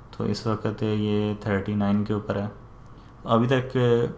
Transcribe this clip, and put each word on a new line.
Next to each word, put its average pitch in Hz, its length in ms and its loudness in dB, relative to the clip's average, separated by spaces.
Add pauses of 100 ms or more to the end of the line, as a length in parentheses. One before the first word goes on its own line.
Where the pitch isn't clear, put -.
(180)
तो 113 80 -2
इस 104 200 -2
वक्त 107 360 -2
ये 107 520 0 (120)
थर्टी 101 280 0
नाइन 101 300 2
के 107 100 0
ऊपर 104 240 -2
है। 104 140 -4 (720)
अभी 117 200 4
तक, 127 240 2 (460)